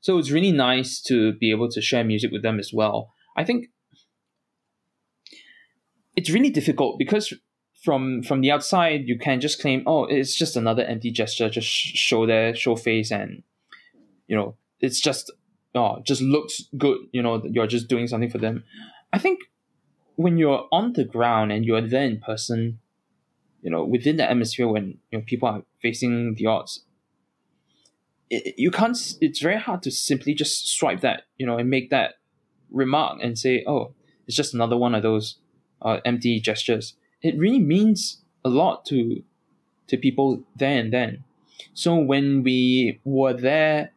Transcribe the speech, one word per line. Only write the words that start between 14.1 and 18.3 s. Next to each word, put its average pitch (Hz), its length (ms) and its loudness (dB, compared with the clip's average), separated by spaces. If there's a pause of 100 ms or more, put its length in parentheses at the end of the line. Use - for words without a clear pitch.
you 110 80 -2
know, 104 200 -2 (240)
it's 127 220 -2
just, - 300 -2 (420)
oh, 117 300 0
just 127 180 0
looks 143 420 0 (140)
good, 135 200 2 (140)
you 123 120 -2
know, 117 220 0
you're 113 220 0
just 117 200 -2
doing 120 200 -2
something 120 220 -2